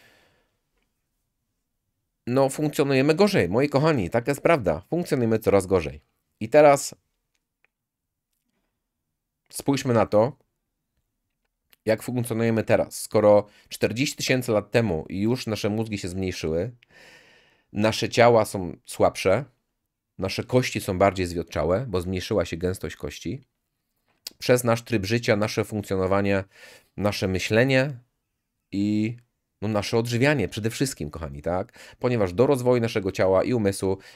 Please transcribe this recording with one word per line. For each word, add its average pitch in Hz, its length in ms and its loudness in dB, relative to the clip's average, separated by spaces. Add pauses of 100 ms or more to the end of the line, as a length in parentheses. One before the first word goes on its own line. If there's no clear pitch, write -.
(2250)
no, 131 220 2
funkcjonujemy 143 640 2
gorzej. 175 340 4
Moi 127 200 2
kochani, 139 420 2
taka 117 200 0
jest 135 120 -4
prawda. 95 480 0
Funkcjonujemy 123 480 -2
coraz 95 280 2
gorzej. 78 340 0 (400)
I 110 80 -6
teraz 147 460 6 (2500)
spójrzmy 135 440 -2
na 104 120 4
to, 113 300 2 (1500)
jak 110 180 0
funkcjonujemy 113 640 -2
teraz. - 360 0
Skoro 104 460 4 (220)
czterdzieści 117 480 -4
tysięcy 127 360 -2
lat 104 180 0
temu 101 380 0
już 110 380 -2
nasze 107 240 -4
mózgi 110 280 -6
się 95 100 -8
zmniejszyły, 90 640 -4 (1000)
nasze 107 360 -2
ciała 117 360 6
są 90 400 -8
słabsze, 98 600 0 (760)
nasze 98 260 -6
kości 127 360 -2
są 95 180 -4
bardziej 95 280 2
zwiotczałe, 87 640 -2
bo 92 120 -2
zmniejszyła 92 440 -2
się 85 120 -6
gęstość 87 400 -6
kości, - 440 -10 (1000)
przez 123 260 2
nasz 117 180 0
tryb 101 220 -2
życia, 113 320 0
nasze 107 280 -2
funkcjonowanie, 98 800 0 (520)
nasze 101 320 -2
myślenie 127 720 0 (720)
i, 107 440 -2 (460)
no, 104 60 -4
nasze 107 300 -2
odżywianie 117 500 0
przede 110 220 -6
wszystkim, 95 400 -6
kochani, 73 320 -12
tak? 90 360 -6 (200)
Ponieważ 110 340 0
do 117 140 2
rozwoju 123 360 2
naszego 104 300 -2
ciała 95 320 2
i 120 100 -2
umysłu 98 440 -2 (180)